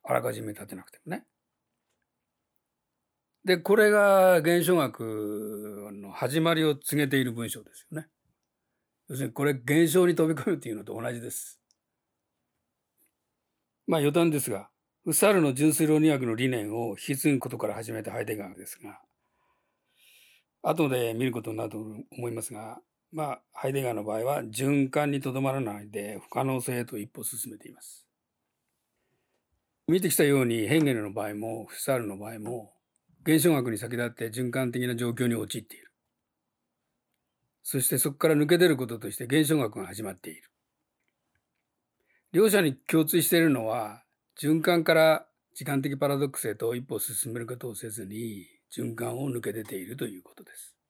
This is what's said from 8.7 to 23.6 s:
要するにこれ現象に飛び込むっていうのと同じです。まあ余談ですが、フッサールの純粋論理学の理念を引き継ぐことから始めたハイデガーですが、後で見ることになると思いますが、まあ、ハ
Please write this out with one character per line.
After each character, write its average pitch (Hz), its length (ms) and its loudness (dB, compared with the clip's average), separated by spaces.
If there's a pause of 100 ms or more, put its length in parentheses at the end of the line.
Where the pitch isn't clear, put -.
要 131 60 -10
す 135 60 -6
る 135 60 -4
に - 60 -10
こ 139 120 -4
れ 147 60 4
現 143 400 2
象 180 160 6
に 170 80 2
飛 160 180 2
び 151 60 -4
込 208 120 -2
む 165 40 2
っ 139 40 -12
て 120 100 -12
い - 20 -6
う 107 60 -6
の 98 60 -12
と 110 160 -10
同 120 120 -4
じ 120 100 -8
で 120 80 -12
す。 - 300 -14 (2250)
ま 170 120 2
あ - 20 2
余 143 120 4
談 170 200 4
で 147 80 0
す 127 100 -4
が、 98 200 -6 (340)
フ 165 80 -2
ッ - 20 -2
サ 196 160 6
ー 208 40 6
ル 185 80 6
の 143 120 4
純 151 200 4
粋 156 120 2
論 151 160 4
理 156 80 6
学 131 160 2
の 113 100 0
理 127 140 0
念 107 240 -4
を 117 160 -4
引 117 260 -6
き - 20 -8
継 147 160 2
ぐ 131 60 2
こ 123 100 -6
と 120 100 -10
か 107 80 -2
ら 104 80 -4
始 113 160 -10
め 110 100 -6
た 104 100 -8
ハ 110 100 -6
イ 107 40 -4
デ 110 100 -4
ガ 101 140 -10
ー 90 80 -18
で 92 80 -16
す - 120 -16
が、 - 220 -18 (1600)
後 160 260 2
で 120 240 0
見 120 120 -2
る 127 60 0
こ 113 120 -6
と 113 80 -8
に 110 60 -6
な 113 80 -4
る 107 40 -8
と 104 80 -10
思 110 520 -10
い - 20 -6
ま 113 100 -8
す - 100 -12
が、 110 280 -14 (320)
ま 151 220 -6
あ、 - 80 -12 (120)
ハ - 160 -4